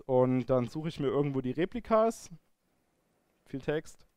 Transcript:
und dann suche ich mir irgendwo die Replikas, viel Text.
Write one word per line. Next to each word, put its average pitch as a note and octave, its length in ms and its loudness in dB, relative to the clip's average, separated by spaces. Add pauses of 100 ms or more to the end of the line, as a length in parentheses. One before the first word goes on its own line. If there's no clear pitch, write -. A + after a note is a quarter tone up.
und B2+ 400 4
dann B2+ 200 2
suche D#3 220 -6
ich - 100 -10
mir C#3 100 0
irgendwo C3+ 340 0
die B2+ 80 -2
Replikas, A3 800 0 (1120)
viel C3+ 160 -8
Text. - 460 -6 (100)